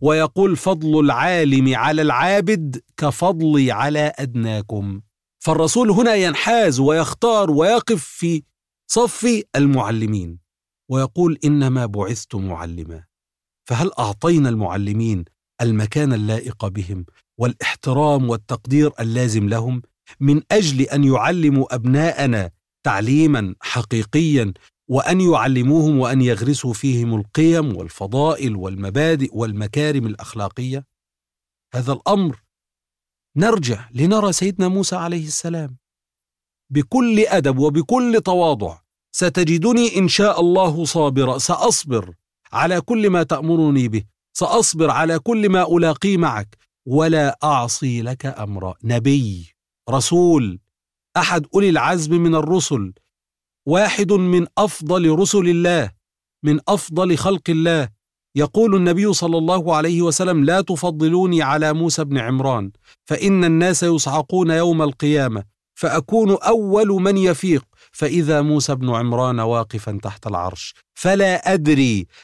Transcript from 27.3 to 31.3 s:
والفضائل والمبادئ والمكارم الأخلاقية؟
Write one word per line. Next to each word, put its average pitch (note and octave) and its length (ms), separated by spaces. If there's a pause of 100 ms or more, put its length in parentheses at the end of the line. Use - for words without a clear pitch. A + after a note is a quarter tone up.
والفضائل A2+ 800
والمبادئ G2+ 760
والمكارم A2+ 760
الأخلاقية؟ B2 800 (880)